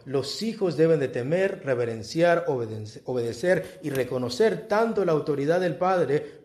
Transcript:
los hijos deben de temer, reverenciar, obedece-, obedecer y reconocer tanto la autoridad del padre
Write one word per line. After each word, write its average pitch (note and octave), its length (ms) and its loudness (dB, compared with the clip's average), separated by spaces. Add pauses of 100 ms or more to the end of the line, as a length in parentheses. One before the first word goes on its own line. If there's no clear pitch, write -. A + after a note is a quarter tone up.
los C3+ 360 -4
hijos G3+ 340 -2
deben D#3+ 240 4
de C3 100 0
temer, E3 540 0
reverenciar, C3 840 0
obedece-, A2 580 -4
obedecer B2+ 800 0
y D3 80 -4
reconocer C3 760 0
tanto G#3 380 0
la E3+ 60 2
autoridad D3 500 2
del F3 140 0
padre D#3+ 680 0